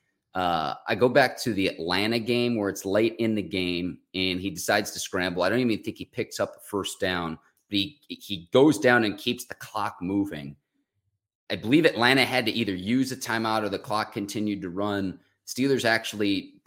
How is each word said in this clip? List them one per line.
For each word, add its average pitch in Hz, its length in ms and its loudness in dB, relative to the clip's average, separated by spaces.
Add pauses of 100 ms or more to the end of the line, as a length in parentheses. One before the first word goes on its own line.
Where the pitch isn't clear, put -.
(340)
Uh, 85 400 0 (120)
I 113 80 0
go 110 140 4
back 127 340 4
to 113 120 -2
the 95 140 0
Atlanta 95 500 0
game 120 380 0
where 101 120 0
it's 95 160 -6
late 107 340 2
in 113 160 0
the 104 80 0
game 90 560 -4 (160)
and 92 240 0
he 95 120 -4
decides 104 400 0
to - 80 -10
scramble. 90 440 -2
I 90 60 2
don't 117 120 2
even 113 220 0
think - 140 -8
he 92 80 -12
picks - 360 -8
up 98 160 -4
a - 40 -20
first - 400 -6
down, 87 380 -2 (320)
but 101 80 0
he, 98 200 -4 (100)
he 87 440 -12
goes 139 260 6
down 123 260 6
and 101 120 -2
keeps - 300 -6
the - 80 -14
clock - 480 -8
moving. 87 540 -4 (920)
I 101 80 -4
believe 135 300 4
Atlanta 123 400 4
had 123 200 0
to 110 60 0
either 101 220 -2
use 117 380 0
a 123 40 -8
timeout 110 460 -2
or 101 80 -2
the 95 80 -2
clock 107 340 -4
continued 104 480 -4
to 92 80 -8
run. 98 520 -4 (260)
Steelers 127 400 0
actually 104 800 0